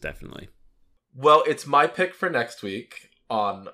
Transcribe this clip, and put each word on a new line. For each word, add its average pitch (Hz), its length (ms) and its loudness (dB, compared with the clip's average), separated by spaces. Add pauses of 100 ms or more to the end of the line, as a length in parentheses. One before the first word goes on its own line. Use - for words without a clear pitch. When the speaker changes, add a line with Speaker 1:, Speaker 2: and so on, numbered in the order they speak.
Speaker 1:
definitely. - 480 -14 (680)
Speaker 2:
Well, 151 320 6
it's 151 180 -2
my 143 220 4
pick 180 260 -2
for 185 160 -4
next 123 320 -4
week 104 480 -12 (200)
on 101 440 -4